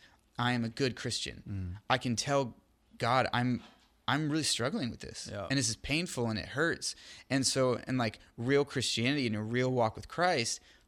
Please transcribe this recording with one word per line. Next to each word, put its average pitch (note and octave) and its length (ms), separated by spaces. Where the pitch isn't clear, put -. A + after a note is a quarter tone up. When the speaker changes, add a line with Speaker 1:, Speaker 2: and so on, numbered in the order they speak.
Speaker 1:
I B2 140
am A#2 120
a A2+ 60
good B2 260
Christian. - 520
Speaker 2:
Mm. F#2+ 320
Speaker 1:
I B2+ 80
can A#2+ 180
tell C#3 400
God B2 340
I'm, B2 300
I'm D3 220
really D3+ 140
struggling C3 480
with - 100
this. - 320
Speaker 2:
Yeah. G2+ 160
Speaker 1:
And C3+ 100
this A#2+ 120
is A2 60
painful C#3 520
and A2 100
it - 100
hurts." D#3 460
And C3 160
so, B2+ 400
and, C3 100
like, A#2 220
real C#3 280
Christianity C3 640
and G#2+ 80
a G#2+ 60
real B2 280
walk A#2+ 260
with - 120
Christ, D#3+ 520